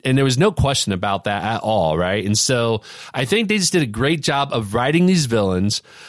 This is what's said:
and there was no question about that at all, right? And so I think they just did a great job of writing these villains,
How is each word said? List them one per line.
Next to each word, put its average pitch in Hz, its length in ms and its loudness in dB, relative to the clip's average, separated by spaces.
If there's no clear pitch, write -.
and 131 120 2
there 135 80 4
was 127 140 2
no 190 120 4
question 139 420 0
about 98 320 -2
that 101 180 -2
at 110 180 -2
all, 87 380 0
right? 92 260 0
And 104 140 0
so 117 440 0
I 131 140 -4
think 214 220 0
they 214 100 0
just 175 140 -2
did 175 100 2
a 135 40 -2
great 131 360 -2
job 139 300 -2
of 110 200 -4
writing 151 340 2
these 180 200 2
villains, 101 560 0